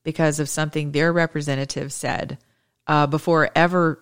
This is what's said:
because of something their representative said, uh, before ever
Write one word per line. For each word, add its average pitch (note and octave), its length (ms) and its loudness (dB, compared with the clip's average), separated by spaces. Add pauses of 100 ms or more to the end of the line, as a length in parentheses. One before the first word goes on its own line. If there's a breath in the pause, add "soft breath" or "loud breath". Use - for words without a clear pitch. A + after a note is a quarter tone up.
because D#3 360 0
of D3 80 -2
something D#3 440 -4
their D3+ 200 2
representative C#3+ 800 -2
said, - 460 -6 (500)
uh, D3 180 4
before D#3 480 2
ever E3+ 480 2